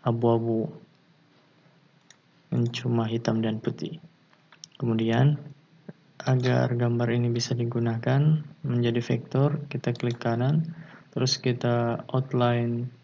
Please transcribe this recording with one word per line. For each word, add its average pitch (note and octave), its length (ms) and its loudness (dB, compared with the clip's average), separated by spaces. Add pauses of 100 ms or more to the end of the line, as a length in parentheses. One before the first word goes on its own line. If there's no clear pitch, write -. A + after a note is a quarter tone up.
abu-abu, A#2 640 2 (1800)
yang A#2+ 160 2
cuma A#2 400 0
hitam A2+ 320 0
dan A2 160 -2
putih. - 400 -6 (800)
Kemudian, A#2 640 2 (840)
agar B2+ 540 2
gambar A#2+ 320 0
ini A#2+ 240 2
bisa A#2+ 240 -2
digunakan A#2+ 880 2 (180)
menjadi A#2+ 400 2
vektor, C3+ 640 0
kita C3+ 300 -4
klik A#2+ 260 -4
kanan, C3 480 0 (400)
terus C3 300 -2
kita A#2+ 720 0
outline A#2+ 800 0 (120)